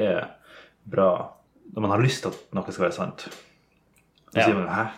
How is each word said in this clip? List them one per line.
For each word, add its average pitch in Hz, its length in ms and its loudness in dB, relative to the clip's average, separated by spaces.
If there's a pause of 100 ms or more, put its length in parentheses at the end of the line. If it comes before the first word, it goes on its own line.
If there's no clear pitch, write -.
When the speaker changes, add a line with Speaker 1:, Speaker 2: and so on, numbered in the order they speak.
Speaker 1:
er 92 200 2 (680)
bra, 95 200 4 (560)
når - 200 -6
man 101 80 2
har 104 80 4
lyst 131 240 2
til 95 80 -4
at - 240 -14
noe 92 160 -6
skal 92 140 0
være 85 100 -4
sant, - 280 -8 (1080)
så - 60 -2
Speaker 2:
Ja. 110 80 6
Speaker 1:
sier 101 100 4
man, 90 160 -2
«Hæ, 107 120 0 (140)